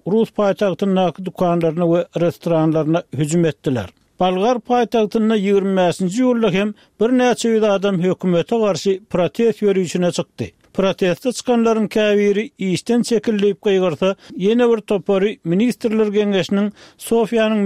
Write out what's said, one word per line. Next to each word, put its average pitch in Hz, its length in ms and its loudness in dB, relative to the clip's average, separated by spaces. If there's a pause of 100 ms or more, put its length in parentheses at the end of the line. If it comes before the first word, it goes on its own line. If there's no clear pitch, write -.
rus 220 220 0
paýtagtyndaky 190 960 -2
dukanlaryna 170 680 -2
we 170 320 -2
restoranlaryna 160 800 0 (140)
hüjüm 160 280 0
etdiler. 127 440 -4 (300)
Balgar 185 380 0
paýtagtynda 226 800 0
ýigirmi 196 420 0
beşinji 185 460 0
ýylda 233 280 2
hem 208 220 -2 (260)
bir 220 100 0
näçe 247 400 2
ýüz 220 200 2
adam 196 340 0
hökümete 180 540 0
garşy 196 420 0 (100)
protest 202 520 0
ýörüýüşine 185 500 0
çykdy. - 400 -8 (220)
Protestde 185 560 -2
çykanlaryň 226 580 0
käbiri 208 720 0
işden 190 440 -2
çekilip 208 600 0
gygyrsa, 190 540 0 (180)
ýene 233 380 2
bir 220 100 2
topary 202 640 -2
ministrler 220 640 0
geňeşiniň 202 640 0 (260)
Sofiýanyň 220 680 0